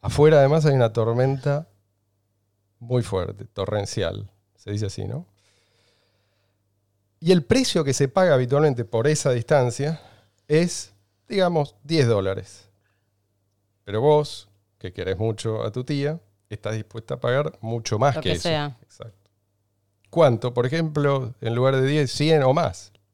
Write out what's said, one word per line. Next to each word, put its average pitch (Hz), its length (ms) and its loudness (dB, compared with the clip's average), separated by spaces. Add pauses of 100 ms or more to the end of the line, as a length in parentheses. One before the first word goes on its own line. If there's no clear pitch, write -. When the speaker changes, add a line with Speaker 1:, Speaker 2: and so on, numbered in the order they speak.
Speaker 1:
Afuera, 147 380 6
además, 147 260 4
hay 143 80 4
una 120 180 2
tormenta 131 760 0 (1080)
muy 120 240 -2
fuerte, 95 440 -4
torrencial. 101 800 -4 (280)
Se - 140 -16
dice 104 160 -4
así, 98 200 -8
¿no? 131 180 -8 (2000)
Y 165 120 2
el 180 100 4
precio 233 420 0
que 135 100 0
se 139 140 0
paga 180 260 2
habitualmente 131 500 2
por 113 240 -2
esa 151 240 0
distancia 135 680 0 (500)
es, 170 440 -2 (340)
digamos, 175 480 -2 (100)
diez 147 220 2
dólares. 95 600 -2 (1160)
Pero 104 180 -4
vos, 147 460 0 (300)
que 92 140 -12
querés 92 240 -6
mucho 110 480 -4
a 107 80 -6
tu 127 120 -8
tía, 147 360 -4 (300)
estás 107 240 -8
dispuesta 107 400 -10
a 65 60 -12
pagar 135 420 -2
mucho 113 360 -6
más 139 180 2
Speaker 2:
Lo - 60 -6
Speaker 1:
que - 80 -4
Speaker 2:
que 90 40 2
Speaker 1:
eso. 87 140 -6
Speaker 2:
sea. 147 340 -4
Speaker 1:
Exacto. - 480 -20 (800)
¿Cuánto? 127 420 2
Por 123 140 0
ejemplo, 143 720 -2
en 117 140 -4
lugar 131 220 2
de 131 100 2
diez, 143 260 0
cien 151 300 2
o 131 100 4
más. - 400 -2 (220)